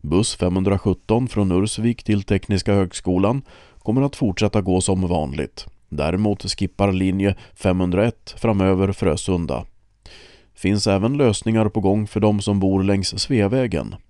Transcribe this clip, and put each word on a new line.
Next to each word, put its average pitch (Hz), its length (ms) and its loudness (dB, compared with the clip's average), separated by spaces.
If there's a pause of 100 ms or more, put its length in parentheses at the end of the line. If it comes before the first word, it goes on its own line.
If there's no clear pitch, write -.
Buss 85 340 0
femhundrasjutton 98 920 0
från 98 240 0
Ursvik 110 500 0
till 104 200 0
Tekniska 98 520 0
högskolan 98 680 0 (360)
kommer 120 240 0
att 139 140 -2
fortsätta 104 440 0
gå 92 200 0
som 92 260 0
vanligt. 78 600 -4 (220)
Däremot 95 640 -2
skippar 101 420 0
linje 95 420 0 (200)
femhundraett 92 840 0
framöver 95 540 2
Frösunda. 85 720 -2 (920)
Finns 98 320 0
även 107 300 2
lösningar 113 520 2
på 107 120 -2
gång 101 260 0
för 101 140 -4
de 104 200 2
som 101 200 0
bor 95 220 2
längs 98 380 0
Sveavägen. 104 720 0 (160)